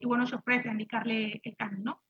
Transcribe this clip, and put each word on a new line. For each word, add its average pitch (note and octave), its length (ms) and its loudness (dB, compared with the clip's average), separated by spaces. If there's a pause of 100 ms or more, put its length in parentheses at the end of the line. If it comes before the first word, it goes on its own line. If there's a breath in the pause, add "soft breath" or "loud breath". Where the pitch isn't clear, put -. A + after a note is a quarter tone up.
y, B3 60 -2
bueno, A#3+ 200 4
se B3+ 80 -2
ofrece B3 340 2
a A3+ 40 -2
indicarle A3 720 -2
el A3 120 -10
camino. G#3+ 540 -4